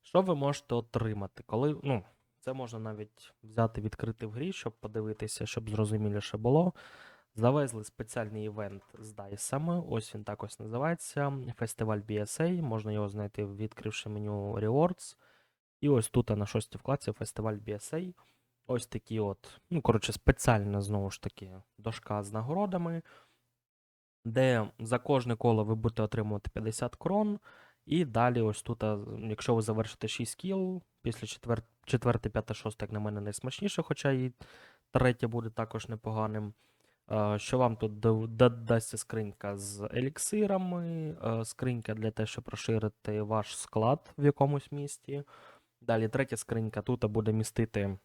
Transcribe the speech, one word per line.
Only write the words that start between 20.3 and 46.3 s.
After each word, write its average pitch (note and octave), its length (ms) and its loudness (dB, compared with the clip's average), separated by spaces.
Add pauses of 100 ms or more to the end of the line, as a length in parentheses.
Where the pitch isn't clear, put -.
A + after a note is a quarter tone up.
знову G2 300 0
ж - 100 -12
таки, - 300 -10 (260)
дошка G#2 460 -4
з G2+ 80 -8
нагородами, E3+ 680 0 (1200)
де A#2+ 440 4 (100)
за A2+ 200 0
кожне A#2+ 360 2
коло A2 280 4
ви A2 120 2
будете A2 280 0
отримувати G#2+ 500 -2
п'ятдесят A2 420 -4
крон. G#3 440 0 (460)
І E3 200 2
далі A#2+ 360 4
ось G#2+ 200 0
тут, - 220 -4
а, G#2+ 160 0 (200)
якщо A2 360 0
ви A2+ 60 4
завершите A2 460 -2
шість - 280 -6
кіл, F#3 460 -2 (200)
після A2+ 260 -4
четвер-, A2+ 360 -2 (220)
четверте, A2+ 440 2
п'яте, A2 240 -2
шосте, - 320 -6
як G2+ 60 -10
на G#2+ 80 -2
мене, G#2 220 -2
найсмачніше, B2+ 640 -4
хоча - 280 0
і B2+ 200 0 (600)
третє B2 360 4
буде A2+ 220 -2
також A2+ 400 -6
непоганим. A2 640 -4 (580)
Е, G#2 280 2
що - 180 0
вам A#2+ 180 4
тут G#2+ 240 -4
да-, A2 280 4
да-, A#2 220 8
дасться A#2 480 0
скринька G2+ 600 -6
з G2+ 360 -8
еліксирами, E3+ 1300 0
е, A2+ 220 0
скринька A#2 480 -2
для A2 180 0
того, A2 160 -2
щоб - 220 -8
розширити G#2+ 720 0
ваш G#2+ 360 -2
склад - 600 0
в C#3+ 80 2
якомусь C#3+ 460 4
місті. C#3+ 520 -8 (580)
Далі A2+ 260 2
третя B2+ 300 0